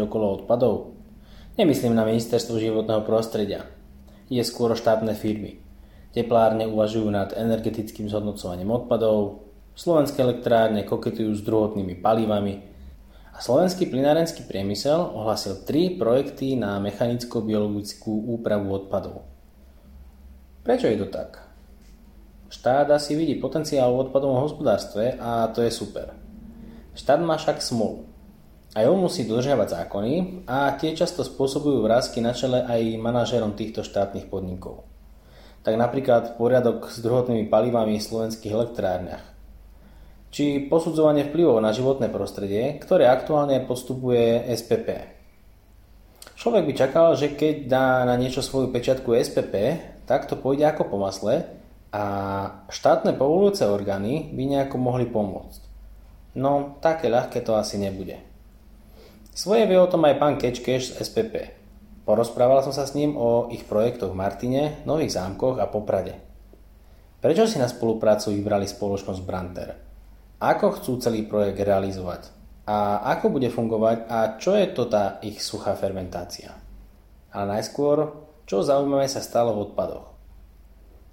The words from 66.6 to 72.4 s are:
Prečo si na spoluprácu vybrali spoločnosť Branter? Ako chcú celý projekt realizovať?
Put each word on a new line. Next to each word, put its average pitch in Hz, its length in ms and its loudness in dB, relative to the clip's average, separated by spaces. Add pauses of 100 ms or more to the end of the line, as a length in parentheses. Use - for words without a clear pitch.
Prečo 165 320 4
si 165 80 -2
na 123 80 2
spoluprácu 110 640 2
vybrali 101 400 0
spoločnosť 98 560 -4
Branter? 90 480 -8 (640)
Ako 165 400 2
chcú 123 240 -6
celý 110 240 0
projekt 101 400 0
realizovať? 95 640 -2 (320)